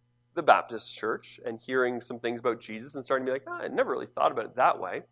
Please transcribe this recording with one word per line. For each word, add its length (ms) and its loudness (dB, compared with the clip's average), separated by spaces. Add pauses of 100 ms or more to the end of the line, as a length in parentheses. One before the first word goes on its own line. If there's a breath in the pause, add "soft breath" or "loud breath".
(360)
the 80 -2
Baptist 520 4
church 480 -4
and 160 -6
hearing 400 0
some 200 -10
things 200 -4
about 220 0
Jesus 320 -12
and 100 -8
starting 220 0
to 60 -2
be 20 0
like, 140 -6
"Oh, 180 -6
I 20 -4
never 240 0
really 140 -4
thought 260 2
about 140 -2
it 100 -14
that 240 4
way." 320 -8